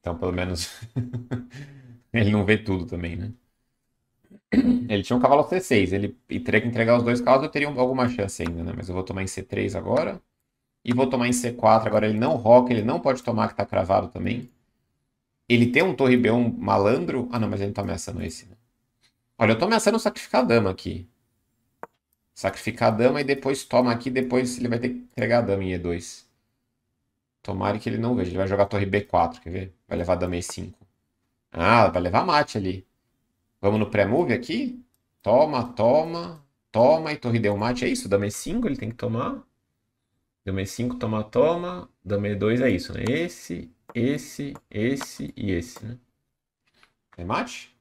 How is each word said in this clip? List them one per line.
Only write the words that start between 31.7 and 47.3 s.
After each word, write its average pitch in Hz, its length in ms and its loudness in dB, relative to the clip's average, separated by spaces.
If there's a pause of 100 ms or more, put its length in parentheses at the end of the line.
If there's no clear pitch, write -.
vai 87 140 0
levar 101 220 0
mate 147 340 0
ali. 95 280 -6 (760)
Vamos 104 200 2
no 107 100 -2
pré-move 117 420 2
aqui? 208 520 -6 (380)
Toma, 127 500 2
toma, 160 720 0 (280)
toma 151 400 4
e 151 40 -6
torre 117 220 0
deu 101 180 2
mate. 120 280 -2
É - 40 0
isso, 240 200 -4
dama 101 180 2
E 101 40 -4
cinco 214 380 -6
ele 139 80 -4
tem 110 140 -8
que 113 60 -12
tomar. 127 460 -6 (1040)
Dama 95 180 -4
E 95 40 -4
cinco, 123 300 -6
toma, 110 280 -2
toma. 175 640 -2 (160)
Dama 101 240 -2
E 104 80 -2
dois 110 240 2
é 131 100 2
isso, 87 220 -4
né? 104 160 -6
Esse, 156 600 -6 (240)
esse, 139 600 -4 (160)
esse 127 640 -4
e 101 160 -4
esse, - 320 -6
né? 117 140 -12 (1160)
É 87 80 -12
mate? 156 560 -8